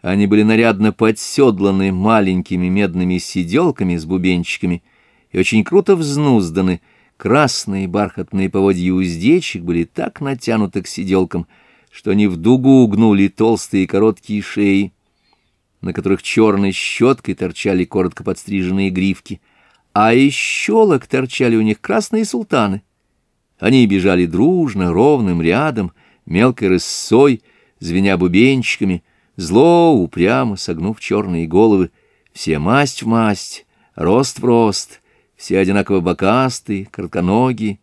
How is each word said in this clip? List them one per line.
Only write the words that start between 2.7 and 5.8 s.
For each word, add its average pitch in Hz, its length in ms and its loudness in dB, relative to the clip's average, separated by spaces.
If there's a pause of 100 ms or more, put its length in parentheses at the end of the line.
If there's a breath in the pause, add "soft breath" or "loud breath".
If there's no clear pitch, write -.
сидёлками 95 760 -2
с 80 80 -8
бубенчиками 87 800 -2 (480)
и 92 80 -4
очень 208 240 0
круто 196 320 2